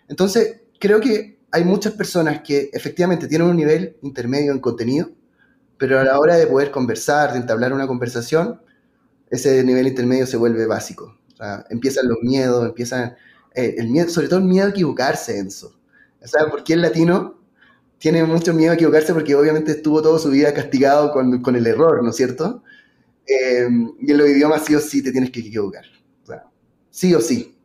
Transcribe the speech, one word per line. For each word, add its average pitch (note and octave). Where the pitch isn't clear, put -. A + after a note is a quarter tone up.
Entonces, G3
creo G#3
que G#3+
hay E3+
muchas G3
personas D#3+
que C#3+
efectivamente F3
tienen D#3+
un F3
nivel D#3+
intermedio C#3
en C3
contenido, B2+
pero C3
a C3+
la C3+
hora E3
de E3
poder C#3
conversar, C#3
de B2+
entablar A#2+
una C3+
conversación, B2
ese C3
nivel B2+
intermedio B2+
se B2+
vuelve A2+
básico. -
O -
sea, G#2
empiezan C3
los A#2
miedos, B2
empiezan, A#2+
eh, B2
el A#2
miedo, E3
sobre D3
todo F#3
el F#3+
miedo F#3+
a G3+
equivocarse, D3
Enzo. -
O A#2+
sea, D3+
¿por D3
qué D#3+
el F3
latino E3+
tiene D#3+
mucho E3
miedo D#3+
a -
equivocarse? D#3
Porque D3+
obviamente D#3
estuvo D3+
toda D#3+
su D3+
vida C#3+
castigado C#3
con, B2+
con B2
el A#2
error, B2+
¿no A#2
es A2
cierto? C#3+
Eh, B2+
y C#3
en D3
los D3
idiomas D3+
sí D3+
o D3
sí C#3+
te C3
tienes B2+
que B2
equivocar. G#2
O -
sea, -
sí F3+
o D3
sí. -